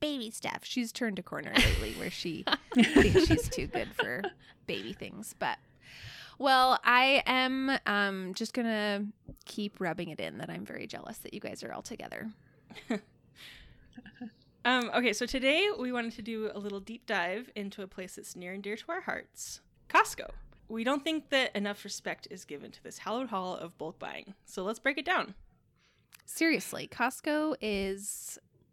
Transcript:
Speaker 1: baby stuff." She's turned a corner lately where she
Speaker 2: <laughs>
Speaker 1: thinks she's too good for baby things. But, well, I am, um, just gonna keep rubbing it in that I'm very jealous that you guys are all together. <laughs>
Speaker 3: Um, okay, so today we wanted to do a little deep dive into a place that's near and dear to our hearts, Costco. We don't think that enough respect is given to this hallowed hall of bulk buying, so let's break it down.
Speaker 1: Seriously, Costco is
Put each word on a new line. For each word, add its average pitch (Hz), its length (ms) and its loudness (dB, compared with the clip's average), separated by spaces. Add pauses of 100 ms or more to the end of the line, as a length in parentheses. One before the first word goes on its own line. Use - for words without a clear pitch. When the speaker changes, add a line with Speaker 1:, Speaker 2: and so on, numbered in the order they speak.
Speaker 1:
baby 277 300 -2
stuff." - 340 -6
She's 240 280 -2
turned 214 260 -2
a 180 40 -4
corner - 320 -8
lately - 400 6
where - 160 -4
she 175 340 -4 (140)
Speaker 2:
<laughs> - 160 -14
Speaker 1:
thinks 339 520 8
she's 339 220 6
too - 200 -4
good - 260 -4
for - 280 -2 (440)
baby 98 260 -6
things. - 460 -12
But, - 200 -2 (800)
well, 262 460 6
I 254 420 8
am, 262 440 2 (160)
um, 196 480 0
just 226 180 -6
gonna 208 540 0 (400)
keep - 340 -6
rubbing 170 300 -2
it 151 100 -10
in 80 180 -6
that - 120 -8
I'm 175 140 -8
very - 240 -10
jealous - 300 -12
that - 160 -12
you 208 60 -10
guys - 240 -10
are - 80 -10
all - 100 -8
together. - 480 -10 (580)
<laughs> 208 120 -2 (1600)
Speaker 3:
Um, 240 300 2
okay, 240 180 4
so 226 140 -2
today 277 500 4
we 247 140 -4
wanted 233 220 -4
to 226 100 -14
do 220 320 -4
a - 40 -8
little 202 200 -6
deep 226 260 -12
dive 196 520 -2
into 202 260 -8
a 190 60 -10
place 185 260 -12
that's - 220 -14
near 180 160 -10
and 196 100 -8
dear 202 140 -6
to 220 160 -14
our 370 80 -4
hearts, - 600 -8 (280)
Costco. - 420 4 (380)
We 226 160 -4
don't 277 180 2
think 311 280 -2
that 269 260 4
enough 202 260 -2
respect - 480 -8
is - 140 -12
given 139 260 -12
to - 140 -20
this - 140 -12
hallowed 233 320 -4
hall 185 260 -2
of 170 200 -12
bulk 156 220 -8
buying, 76 360 -10 (100)
so - 180 -8
let's 208 160 -4
break 277 200 0
it 294 60 -4
down. 339 300 0 (920)
Speaker 1:
Seriously, - 600 0
Costco 302 760 0
is 196 800 -4 (340)